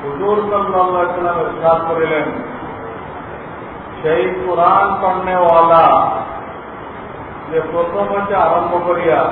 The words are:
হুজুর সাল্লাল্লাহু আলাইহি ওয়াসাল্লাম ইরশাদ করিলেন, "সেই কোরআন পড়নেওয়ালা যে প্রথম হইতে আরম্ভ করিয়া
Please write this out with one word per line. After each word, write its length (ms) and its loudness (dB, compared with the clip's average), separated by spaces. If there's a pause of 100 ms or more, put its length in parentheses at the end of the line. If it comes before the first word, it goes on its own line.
হুজুর 320 -2
সাল্লাল্লাহু 600 0
আলাইহি 0 -
ওয়াসাল্লাম 440 -2
ইরশাদ 480 0
করিলেন, 360 0 (1800)
"সেই 320 0 (120)
কোরআন 560 4
পড়নেওয়ালা 1080 4 (1400)
যে 80 2 (120)
প্রথম 260 0
হইতে 380 -2
আরম্ভ 500 2
করিয়া 460 2